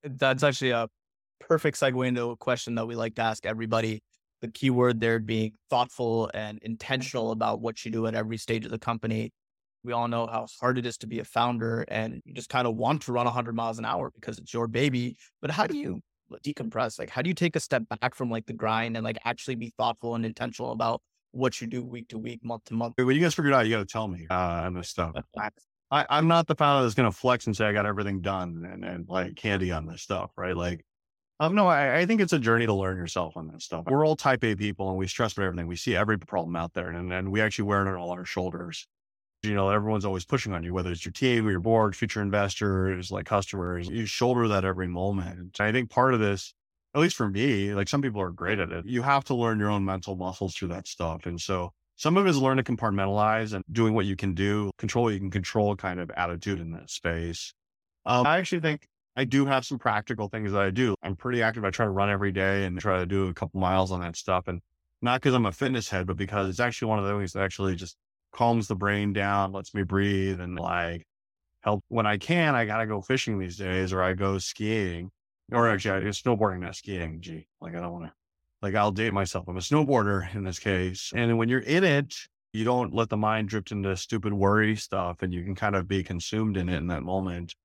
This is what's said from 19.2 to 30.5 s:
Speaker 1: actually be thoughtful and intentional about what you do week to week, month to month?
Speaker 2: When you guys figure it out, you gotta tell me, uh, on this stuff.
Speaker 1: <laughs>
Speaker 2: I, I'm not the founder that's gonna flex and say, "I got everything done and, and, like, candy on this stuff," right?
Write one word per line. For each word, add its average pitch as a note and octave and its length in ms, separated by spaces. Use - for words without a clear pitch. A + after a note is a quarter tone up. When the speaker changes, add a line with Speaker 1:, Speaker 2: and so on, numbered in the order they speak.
Speaker 1:
actually A#2+ 320
be A2+ 220
thoughtful A#2 380
and A2+ 100
intentional B2 460
about A#2 300
what B2+ 300
you A#2 60
do B2 160
week A#2+ 260
to A2 80
week, A#2 260
month A#2 220
to - 80
month? A#2 240
Speaker 2:
When C3 180
you D#3 60
guys E3+ 140
figure C#3+ 160
it - 20
out, B2 120
you A2 100
gotta G2+ 100
tell A2 220
me, F2 220
uh, F2 360
on F2+ 80
this F2+ 160
stuff. E2 260
Speaker 1:
<laughs> - 380
Speaker 2:
I, C#3+ 180
I'm D3+ 180
not E3 200
the D#3 80
founder C#3+ 280
that's A2+ 120
gonna A#2+ 160
flex B2 360
and G#2 80
say, A2 100
"I G#2 80
got G#2 120
everything G2+ 360
done F2+ 480
and, F#2 140
and, F2+ 240
like, F2+ 300
candy F#2+ 340
on E2 140
this E2 160
stuff," F2+ 340
right? F2+ 220